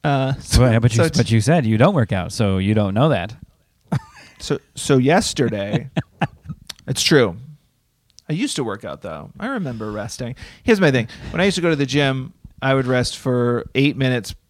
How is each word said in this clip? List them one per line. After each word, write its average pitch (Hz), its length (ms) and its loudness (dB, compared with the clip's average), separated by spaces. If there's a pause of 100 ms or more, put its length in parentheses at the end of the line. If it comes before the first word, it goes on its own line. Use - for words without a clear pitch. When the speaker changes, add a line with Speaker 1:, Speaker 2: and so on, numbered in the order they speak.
Speaker 1:
Uh, 135 360 0
so, - 220 2
Speaker 2:
Well, 127 100 6
yeah, 117 60 4
but 113 120 2
you, - 60 0
Speaker 1:
so 165 80 4
it's 160 120 -2
Speaker 2:
but 107 140 2
you 113 80 6
said 139 260 2
you 110 120 2
don't 170 180 4
work 117 160 0
out, 92 220 -4
so 98 240 0
you 98 160 2
don't 104 200 2
know 127 140 4
that. 110 280 -2 (1040)
Speaker 1:
So, - 200 -4 (160)
so - 220 2
yesterday, 127 920 0 (480)
Speaker 2:
<laughs> - 500 -18
Speaker 1:
it's - 140 -4
true. 110 360 4 (920)
I 156 40 -2
used 233 240 -4
to 143 80 -2
work 104 180 -8
out, 71 180 -12
though. 78 380 -12
I 208 80 -8
remember 127 460 -6
resting. 107 420 -8 (280)
Here's 214 180 4
my 156 100 4
thing. 120 160 0 (240)
When 165 100 -4
I 190 40 2
used 196 100 0
to 175 60 -4
go 170 80 2
to 156 80 2
the 139 80 0
gym, 135 480 -2 (280)
I 135 120 0
would 135 120 2
rest 127 320 0
for 120 480 0 (100)
eight 139 200 2
minutes 127 400 -2 (140)